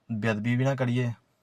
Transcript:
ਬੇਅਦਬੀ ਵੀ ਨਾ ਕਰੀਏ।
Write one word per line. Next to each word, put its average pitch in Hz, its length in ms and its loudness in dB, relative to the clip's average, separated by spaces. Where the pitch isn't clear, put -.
ਬੇਅਦਬੀ 110 440 0
ਵੀ 120 100 2
ਨਾ 135 100 2
ਕਰੀਏ। 123 380 0